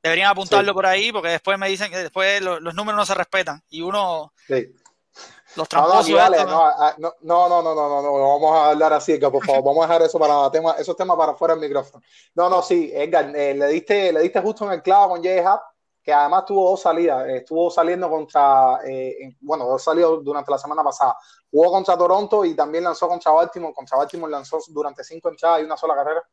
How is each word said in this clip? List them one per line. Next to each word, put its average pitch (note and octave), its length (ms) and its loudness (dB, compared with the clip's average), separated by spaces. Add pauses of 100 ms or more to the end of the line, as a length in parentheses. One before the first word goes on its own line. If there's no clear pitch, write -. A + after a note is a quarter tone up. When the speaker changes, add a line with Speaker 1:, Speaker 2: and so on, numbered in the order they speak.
Speaker 1:
Deberían F3 280 2
apuntarlo G3 420 0
Speaker 2:
Sí. - 20 -4
Speaker 1:
por F#3+ 100 -2
ahí, G3 280 0
porque E3+ 160 -4
después E3+ 300 -2
me G3 100 -4
dicen G3 200 -6
que F3+ 100 -10
después F#3+ 440 -2
lo, F3+ 160 -4
los E3 160 -10
números G#3 240 -4
no G3+ 80 0
se G3 80 -2
respetan F3 540 -4
y D#3+ 140 -14
uno F3 500 -4 (160)
Speaker 2:
Sí. B2+ 180 -2 (880)
Speaker 1:
los - 20 -14
Speaker 2:
No, D#3+ 60 -8
no, D#3 40 -6
Speaker 1:
tramposos E3 340 4
Speaker 2:
aquí D#3+ 120 -2
vale, F3 260 6
Speaker 1:
estos, D3+ 120 0
Speaker 2:
no, D#3+ 100 2
ah, D3+ 380 2
no, E3 220 -8
no, F3 280 2
no, F3 140 2
no, D#3+ 120 -2
no, D3 140 -2
no, C#3+ 140 -2
no, C#3+ 380 0
vamos D#3 160 2
a D3+ 140 4
hablar D#3 240 2
así, D3 260 0
que C#3 100 2
por C3 160 -2
favor, C3+ 160 2
vamos C#3+ 220 2
a - 20 0
dejar E3 160 4
eso D#3+ 160 2
para D3 320 4
tema, D#3+ 260 0
esos E3 200 -6
temas F#3 200 0
para D#3 180 0
fuera E3 200 0
del D#3 80 -6
micrófono. C#3 400 -6 (320)
No, F3 160 0
no, F3+ 120 2
sí, F3 300 -2
Edgar, D3 420 -2
eh, C#3+ 200 -2
le C#3+ 140 0
diste, F3+ 440 0
le D#3+ 100 0
diste F#3 180 0
justo G#3+ 260 -6
en G3 60 -4
el E3+ 100 -6
clavo F#3+ 280 4
con E3+ 120 -6
Jay F#3 160 0
Happ, F#3+ 220 2 (420)
que D3+ 100 -2
además D3 340 2
tuvo F#3+ 240 2
dos D3 120 -2
salidas, D#3+ 460 0
eh, C3 80 -4
estuvo E3 340 -2
saliendo F3 400 -2
contra, C#3 720 2
eh, C3 360 -8
en, C3+ 200 -20
bueno, C#3+ 260 -6
dos C3+ 180 -4
salidas E3 260 2 (120)
durante C#3+ 280 -6
la C3+ 80 0
semana D3+ 240 -6
pasada. C3+ 340 0 (320)
Jugó E3 220 4
contra F#3 260 0
Toronto G3 480 0
y E3 120 -2
también D#3 260 -4
lanzó F3 240 -4
contra E3+ 240 -2
Baltimore. E3+ 440 0
Contra C3 240 -4
Baltimore D#3 340 -6
lanzó C#3+ 260 -8 (100)
durante D3 360 -10
cinco E3 240 -10
entradas D#3+ 320 0
y D#3 40 -6
una D#3 120 -8
sola D#3+ 180 -2
carrera. D3+ 380 -4